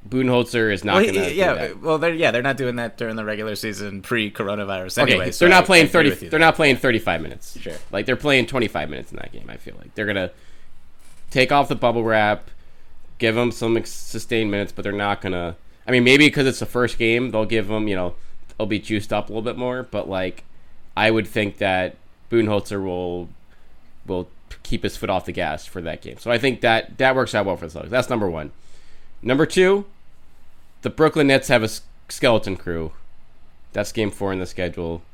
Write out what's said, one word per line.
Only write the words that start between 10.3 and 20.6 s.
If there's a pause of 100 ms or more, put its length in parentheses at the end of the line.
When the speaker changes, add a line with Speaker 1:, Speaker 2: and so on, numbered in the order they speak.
Speaker 1:
take
off
the
bubble
wrap, (680)
give
'em
some
ex-,
sustained
minutes,
but
they're
not
gonna, (320)
I
mean,
maybe
'cause
it's
the
first
game,
they'll
give
'em,
you
know, (420)
they'll
be
juiced
up
a
little
bit
more,
but,
like, (540)